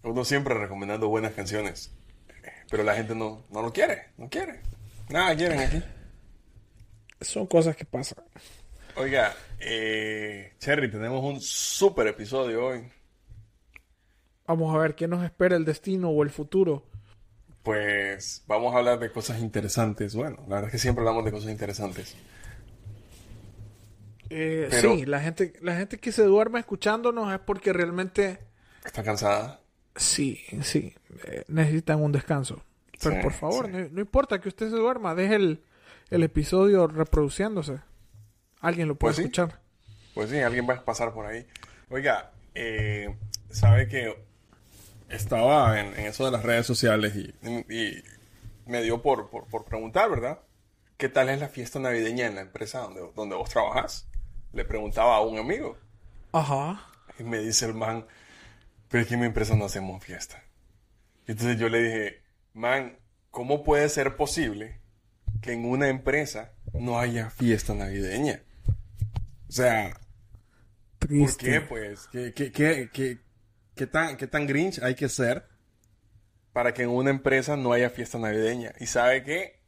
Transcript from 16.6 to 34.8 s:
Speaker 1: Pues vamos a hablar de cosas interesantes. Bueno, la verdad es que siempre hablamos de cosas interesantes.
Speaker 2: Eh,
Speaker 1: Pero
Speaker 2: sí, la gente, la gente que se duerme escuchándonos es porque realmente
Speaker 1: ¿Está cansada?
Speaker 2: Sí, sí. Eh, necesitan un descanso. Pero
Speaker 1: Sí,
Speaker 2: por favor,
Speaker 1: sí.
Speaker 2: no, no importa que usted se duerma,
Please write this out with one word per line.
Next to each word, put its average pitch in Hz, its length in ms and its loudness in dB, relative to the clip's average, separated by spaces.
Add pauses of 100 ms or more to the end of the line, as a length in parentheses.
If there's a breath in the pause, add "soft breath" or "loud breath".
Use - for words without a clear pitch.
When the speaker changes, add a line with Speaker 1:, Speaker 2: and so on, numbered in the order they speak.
Speaker 1:
Pues 104 840 -2
vamos 117 260 2
a 123 40 6
hablar 120 200 4
de 117 140 -6
cosas 113 280 -6
interesantes. 104 760 -2
Bueno, 156 220 -4 (100)
la 98 80 -2
verdad 101 100 -2
es 110 60 -10
que 123 60 -4
siempre 120 240 2
hablamos 113 220 2
de 107 60 0
cosas 107 200 -8
interesantes. 101 680 -8 (2250 loud breath)
Speaker 2:
Eh, 160 400 -2
Speaker 1:
Pero 202 240 6
Speaker 2:
sí, 151 120 0
la 143 140 0
gente, 165 400 -2
la 170 160 -2
gente 202 220 -6
que - 120 -4
se 214 140 6
duerme 220 340 6
escuchándonos 226 720 0
es 190 60 -4
porque 202 340 0
realmente 180 680 0 (440 soft breath)
Speaker 1:
¿Está - 180 -8
cansada? 107 580 0 (340)
Speaker 2:
Sí, - 460 0 (220)
sí. - 320 -2 (300)
Eh, - 240 -10
necesitan 156 540 2
un 147 100 2
descanso. 143 520 -2 (380)
Pero 156 140 2
Speaker 1:
Sí, - 60 0
Speaker 2:
por 139 120 0
favor, 220 320 -2
Speaker 1:
sí. 190 60 -8
Speaker 2:
no, 180 180 -6
no 175 100 -8
importa 208 400 2
que 196 80 -6
usted 220 220 -6
se 226 60 -2
duerma, 226 380 0